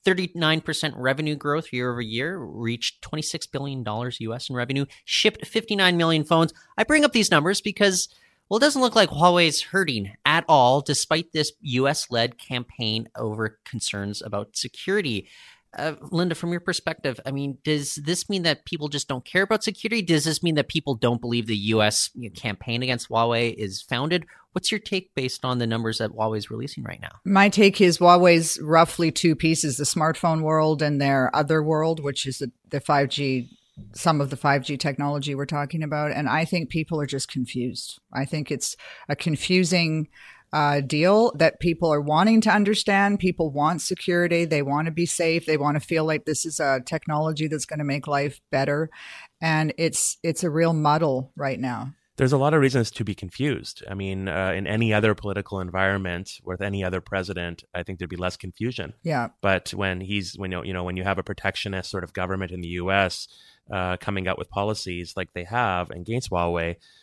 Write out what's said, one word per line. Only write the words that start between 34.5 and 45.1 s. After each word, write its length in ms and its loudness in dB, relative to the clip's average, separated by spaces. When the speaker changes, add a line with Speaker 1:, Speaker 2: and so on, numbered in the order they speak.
Speaker 2:
G 140 -6
technology 580 -4
we're 100 -4
talking 380 -4
about. 280 -2
And 160 -2
I 180 0
think 240 -2
people 300 -4
are 60 -2
just 260 -6
confused. 680 -6
I 140 -4
think 240 -6
it's 260 -6
a 60 -2
confusing, 920 0
uh, 260 4
deal 560 4
that 240 4
people 320 2
are 100 4
wanting 380 6
to 100 4
understand. 680 4
People 320 0
want 300 0
security. 640 0
They 160 0
want 240 0
to 60 -2
be 140 0
safe. 400 0